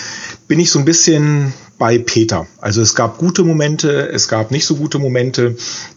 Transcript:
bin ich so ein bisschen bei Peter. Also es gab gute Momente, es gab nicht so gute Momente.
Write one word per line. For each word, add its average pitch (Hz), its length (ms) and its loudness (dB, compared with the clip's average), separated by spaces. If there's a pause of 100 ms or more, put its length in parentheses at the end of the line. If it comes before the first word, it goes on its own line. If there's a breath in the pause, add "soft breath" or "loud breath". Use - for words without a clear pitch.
(480 loud breath)
bin 151 120 2
ich 180 100 2
so - 80 2
ein 139 80 2
bisschen 147 680 2 (260 loud breath)
bei 120 180 4
Peter. 110 480 0 (160)
Also 107 220 -2
es 110 100 2
gab 113 240 0
gute 180 260 2
Momente, 151 680 0
es - 180 -2
gab 110 240 -2
nicht 151 140 0
so 156 100 0
gute 147 240 -2
Momente. 127 560 0 (420 loud breath)